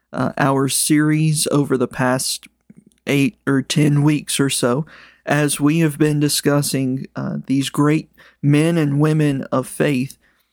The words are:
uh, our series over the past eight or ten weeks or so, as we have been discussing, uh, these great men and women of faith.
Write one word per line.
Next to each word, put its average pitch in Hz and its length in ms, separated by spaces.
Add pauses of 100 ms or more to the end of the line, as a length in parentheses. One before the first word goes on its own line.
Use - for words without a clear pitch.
(140)
uh, - 240
our 135 320
series 151 840
over 135 260
the 123 120
past - 580 (580)
eight 135 300 (100)
or 135 160
ten 147 400
weeks 151 380
or 139 100
so, 135 360 (400)
as 147 340
we 147 200
have 156 180
been 151 240
discussing, 143 840 (120)
uh, 135 300
these 135 220
great 151 400 (320)
men 151 360
and 143 240
women 151 400 (100)
of 127 160
faith. 139 480 (380)